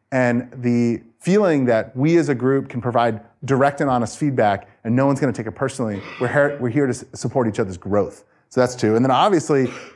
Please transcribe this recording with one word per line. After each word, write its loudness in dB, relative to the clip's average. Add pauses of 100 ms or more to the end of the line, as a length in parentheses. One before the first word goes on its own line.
(120)
and 0 (140)
the 0 (160)
feeling 2
that 0
we 4
as 2
a 0
group 0
can -8
provide 0 (280)
direct 2
and 0
honest -2
feedback, 0 (160)
and -2
no 4
one's 2
gonna 0
take -8
it -8
personally. -6 (200)
We're -2
here, 0
we're -2
here 0
to 0
s-, -8 (100)
support -2
each -4
other's -4
growth. -2 (260)
So 0
that's 0
two. 2
And 2
then 2
obviously, 2 (280)